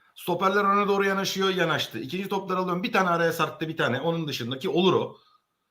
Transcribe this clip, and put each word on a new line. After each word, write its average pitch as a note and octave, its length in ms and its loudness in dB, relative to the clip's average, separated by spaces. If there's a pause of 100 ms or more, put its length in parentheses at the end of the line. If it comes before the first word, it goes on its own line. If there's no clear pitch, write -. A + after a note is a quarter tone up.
(160)
Stoperler F#3+ 480 2
öne G3+ 240 4
doğru G3 180 2
yanaşıyor, F#3+ 440 0
yanaştı. D#3+ 500 -2
İkinci F3+ 300 -6
topları F#3+ 300 -2
alıyorum. F3+ 240 -2
Bir A3+ 80 -4
tane F#3+ 180 2
araya E3+ 220 2
sarktı, D#3+ 360 -2
bir D#3+ 100 -6
tane. C3+ 240 0
Onun E3 260 -2
dışındaki C3 420 -6
olur E3+ 240 4
o. - 240 -2 (540)